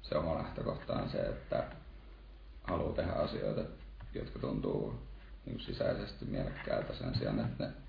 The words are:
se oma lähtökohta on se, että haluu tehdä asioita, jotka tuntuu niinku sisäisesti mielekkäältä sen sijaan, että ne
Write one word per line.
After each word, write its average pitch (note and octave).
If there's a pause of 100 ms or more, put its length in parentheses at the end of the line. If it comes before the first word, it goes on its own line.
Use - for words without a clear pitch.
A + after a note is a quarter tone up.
se -
oma D#2+
lähtökohta -
on -
se, G1+
että - (960)
haluu E2
tehdä E2+
asioita, - (540)
jotka -
tuntuu G#1 (520)
niinku -
sisäisesti -
mielekkäältä -
sen G1+
sijaan, G#1
että -
ne - (180)